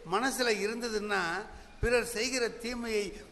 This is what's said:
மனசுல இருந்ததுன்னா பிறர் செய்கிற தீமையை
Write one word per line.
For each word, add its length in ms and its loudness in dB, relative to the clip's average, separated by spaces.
மனசுல 480 2
இருந்ததுன்னா 640 0
பிறர் 260 4
செய்கிற 420 0
தீமையை 580 -2